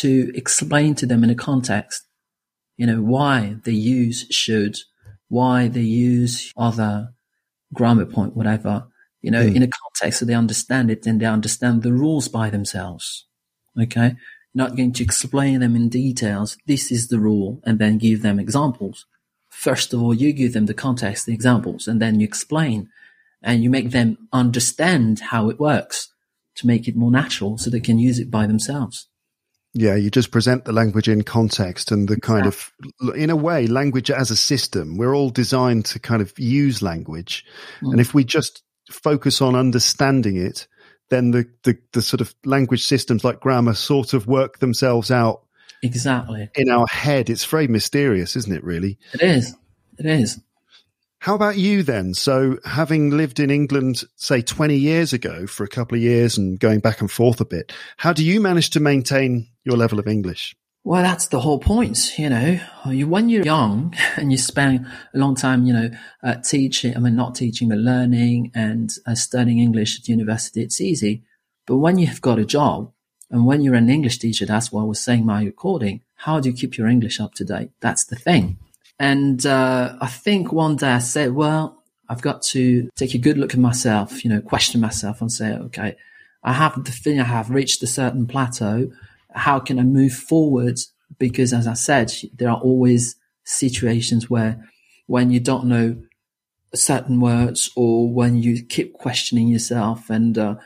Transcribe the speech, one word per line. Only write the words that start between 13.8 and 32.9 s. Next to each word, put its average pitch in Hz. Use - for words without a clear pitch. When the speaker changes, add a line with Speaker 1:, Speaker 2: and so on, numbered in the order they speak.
Speaker 1:
Okay? 120
You're 131
not 120
going 127
to 123
explain 135
them 120
in 117
details. 117
"This 139
is 117
the 113
rule," 107
and 110
then 107
give 110
them 101
examples. 113
First -
of 120
all, 117
you 139
give 127
them 107
the 104
context, 120
the 117
examples, 113
and 113
then 110
you 107
explain 117
and 117
you 123
make 123
them 117
understand 123
how 110
it 113
works -
to -
make 120
it 117
more 120
natural 113
so 117
they 120
can 113
use 123
it 120
by 107
themselves. 117
Speaker 2:
Yeah, 107
you 104
just 120
present 123
the 113
language 107
in 107
context 107
and 101
the 104
kind 107
Speaker 1:
Exactly. -